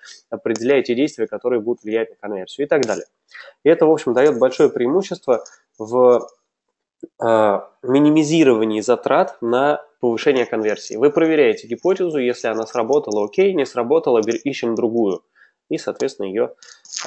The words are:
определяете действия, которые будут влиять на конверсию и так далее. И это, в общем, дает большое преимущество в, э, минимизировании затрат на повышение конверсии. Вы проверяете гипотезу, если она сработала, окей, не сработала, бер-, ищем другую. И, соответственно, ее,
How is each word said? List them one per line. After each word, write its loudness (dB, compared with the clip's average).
определяете 0
действия, -2
которые -4
будут -6
влиять -4
на -20
конверсию -8
и -16
так 2
далее. -6
И 4
это, 4
в 6
общем, 0
дает 2
большое 2
преимущество -2
в, 4
э, 2
минимизировании 2
затрат 0
на 0
повышение 0
конверсии. -4
Вы 2
проверяете 0
гипотезу, -2
если -4
она -4
сработала, -2
окей, 0
не 0
сработала, 0
бер-, -2
ищем -4
другую. -2
И, -4
соответственно, -6
ее, -4